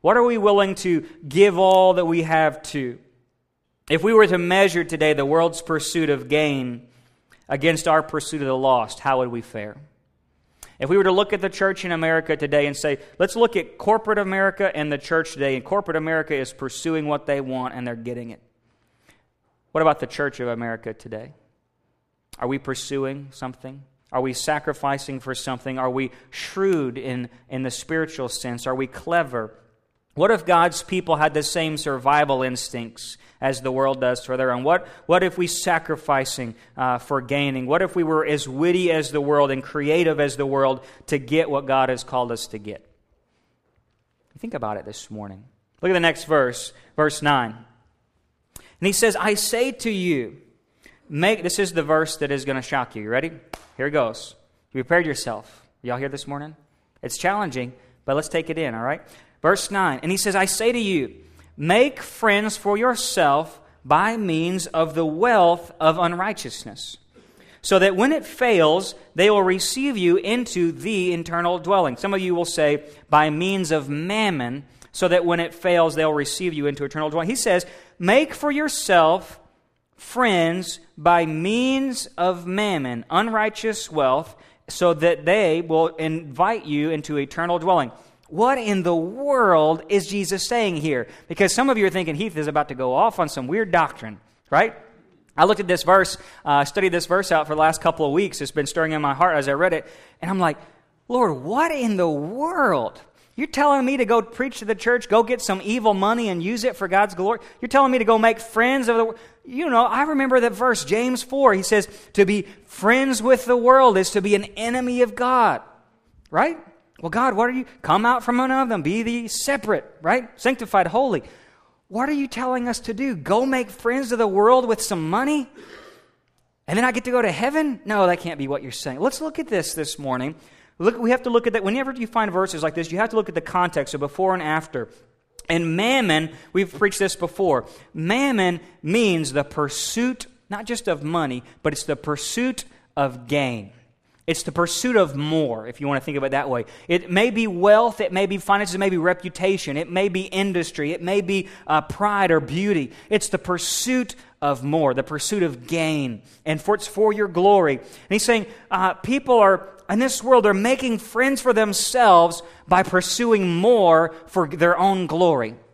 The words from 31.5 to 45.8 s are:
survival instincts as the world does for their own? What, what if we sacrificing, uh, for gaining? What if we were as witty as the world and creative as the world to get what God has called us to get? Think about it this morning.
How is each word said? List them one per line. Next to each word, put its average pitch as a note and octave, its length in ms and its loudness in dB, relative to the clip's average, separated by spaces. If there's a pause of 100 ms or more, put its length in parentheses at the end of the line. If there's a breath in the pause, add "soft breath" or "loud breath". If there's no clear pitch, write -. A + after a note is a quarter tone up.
survival C#3 640 0
instincts B2 760 -8 (220 soft breath)
as C3+ 220 -4
the C3 100 -4
world C3+ 300 0
does B2 240 -2
for C3 100 -6
their B2+ 160 -2
own? B2 120 -4
What, F3 220 2 (200 loud breath)
what F3+ 180 2
if F3+ 140 -2
we F3+ 100 -2
sacrificing, C#3 1080 -4 (200 soft breath)
uh, B2+ 220 -2
for C#3 240 -4
gaining? C3 460 -4
What D#3+ 140 0
if F#3 140 -4
we F3 80 0
were D#3+ 220 0
as C#3 240 -4
witty F3 420 0
as D#3 200 -2
the D3 100 -2
world C#3+ 280 2
and C3+ 140 -4
creative D3+ 560 0
as C#3 160 0
the C#3 100 -4
world C3+ 380 0 (240 loud breath)
to D3 120 -2
get D3+ 300 0
what C#3 180 -4
God C3+ 200 2
has B2+ 160 -4
called B2 300 -4
us A2+ 140 -10
to A2 100 -14
get? G#2 280 -14 (1500)
Think A#3 160 -10
about A2 200 -6
it G2 100 -10
this - 260 -16
morning. G#2 340 -14 (360)